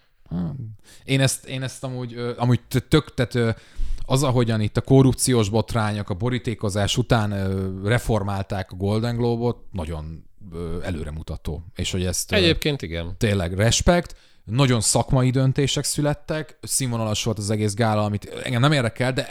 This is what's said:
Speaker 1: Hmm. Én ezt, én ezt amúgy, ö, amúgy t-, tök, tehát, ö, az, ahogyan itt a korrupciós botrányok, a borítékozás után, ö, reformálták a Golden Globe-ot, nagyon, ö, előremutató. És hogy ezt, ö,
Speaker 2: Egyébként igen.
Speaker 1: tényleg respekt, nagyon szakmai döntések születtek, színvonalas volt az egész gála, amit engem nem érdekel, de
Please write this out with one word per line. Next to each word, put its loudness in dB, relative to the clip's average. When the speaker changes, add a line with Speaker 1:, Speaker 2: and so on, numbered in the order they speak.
Speaker 1:
Hmm. -6
Én 2
ezt, 2
én -8
ezt -8
amúgy, -8
ö, -4
amúgy 2
t-, 0
tök, 2
tehát, -2
ö, 2
az, 2
ahogyan 2
itt -2
a 2
korrupciós 4
botrányok, -2
a -4
borítékozás -2
után, 2
ö, -2
reformálták -2
a -12
Golden 0
Globe-ot, 0
nagyon, -8
ö, -6
előremutató. -8
És -4
hogy -2
ezt, -2
ö, 2
Speaker 2:
Egyébként 2
igen. -6
Speaker 1:
tényleg 0
respekt, 2
nagyon 4
szakmai 2
döntések 0
születtek, -4
színvonalas -2
volt 0
az -2
egész 0
gála, 2
amit -2
engem -4
nem 6
érdekel, 0
de -4